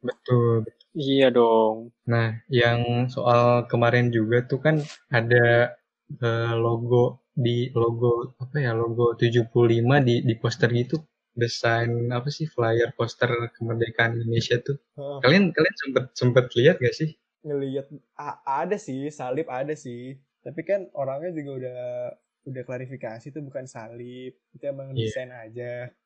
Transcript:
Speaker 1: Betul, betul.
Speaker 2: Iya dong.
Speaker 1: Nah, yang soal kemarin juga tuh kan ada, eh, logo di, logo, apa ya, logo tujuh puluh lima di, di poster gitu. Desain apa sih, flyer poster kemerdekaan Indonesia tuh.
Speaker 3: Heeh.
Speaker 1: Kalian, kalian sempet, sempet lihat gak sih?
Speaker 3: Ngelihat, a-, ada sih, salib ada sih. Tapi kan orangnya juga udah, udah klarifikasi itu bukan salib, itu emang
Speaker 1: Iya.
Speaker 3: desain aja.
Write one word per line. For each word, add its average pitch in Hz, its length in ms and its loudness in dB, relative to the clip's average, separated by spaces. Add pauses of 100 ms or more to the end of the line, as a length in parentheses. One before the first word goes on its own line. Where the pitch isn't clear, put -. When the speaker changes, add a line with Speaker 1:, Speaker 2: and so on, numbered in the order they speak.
Speaker 1:
Betul, 117 640 0
betul. - 200 -20 (100)
Speaker 2:
Iya 135 340 4
dong. 113 640 4 (160)
Speaker 1:
Nah, 113 400 0
yang 120 580 2
soal 120 640 4
kemarin 120 400 4
juga 117 320 2
tuh 131 160 -4
kan 156 220 2 (260)
ada, 120 720 4 (340)
eh, 117 480 -2
logo 120 720 2
di, 120 400 0
logo, 117 640 0
apa - 240 -8
ya, 120 160 0
logo 117 400 0
tujuh 117 320 2
puluh 117 320 4
lima 135 240 4
di, 120 240 2
di 117 80 2
poster - 400 0
gitu. 123 240 -2 (320)
Desain 117 800 -2
apa 123 160 -4
sih, 147 240 -6
flyer 113 400 0
poster 120 400 -2 (240)
kemerdekaan 117 640 -2
Indonesia 117 400 0
tuh. 143 160 -6 (240)
Speaker 3:
Heeh. 143 240 -10
Speaker 1:
Kalian, 170 200 6 (120)
kalian 165 240 2
sempet, 131 320 -2
sempet 123 340 2 (140)
lihat 151 240 6
gak 120 80 2
sih? 156 240 -6 (260)
Speaker 3:
Ngelihat, 139 460 -6 (320)
a-, 143 220 -12 (260)
ada 196 80 -2
sih, 139 320 -8
salib 143 400 -6
ada 135 240 -6
sih. 131 480 -12 (240)
Tapi 151 240 -12
kan 196 240 -4
orangnya 139 400 -6
juga 147 200 -10 (120)
udah, 123 160 -12 (720)
udah 127 160 -10
klarifikasi 123 640 -12
itu 156 80 -12
bukan 135 240 -12
salib, 123 720 -16 (160)
itu - 140 -20
emang 139 260 -10
Speaker 1:
Iya. 117 160 -4
Speaker 3:
desain 127 240 -8
aja. 120 560 -12 (180)